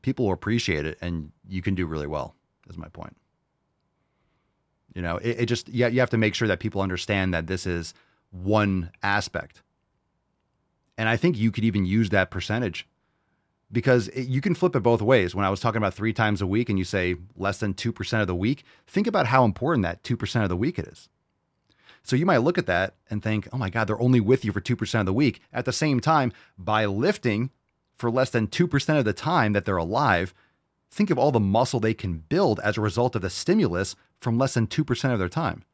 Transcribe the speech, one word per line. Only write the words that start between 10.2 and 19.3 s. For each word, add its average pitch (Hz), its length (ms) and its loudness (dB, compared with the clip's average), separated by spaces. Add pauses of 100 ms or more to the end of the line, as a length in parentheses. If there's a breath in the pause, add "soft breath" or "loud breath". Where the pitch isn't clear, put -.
And 110 120 0
I 117 80 2
think 170 180 0
you 110 160 2
could - 120 -4
even 101 200 2
use 101 240 2
that 92 220 2
percentage, 104 580 -6 (840)
because 120 380 2
it, 127 200 -8
you 131 120 0
can 180 140 0
flip 180 200 0
it 127 60 2
both 117 220 4
ways. 104 320 4
When 98 100 0
I 95 60 2
was 98 100 -2
talking 113 160 0
about 104 160 0
three 110 220 -4
times 107 260 2
a 98 60 -2
week 110 240 0
and 98 80 2
you 92 80 -2
say 90 300 -2 (200)
less 98 220 -2
than 101 160 -2
two 117 180 -4
percent 107 300 -2
of 90 60 0
the 90 60 0
week, 107 300 -2 (220 soft breath)
think 208 200 0
about 196 200 0
how 127 180 2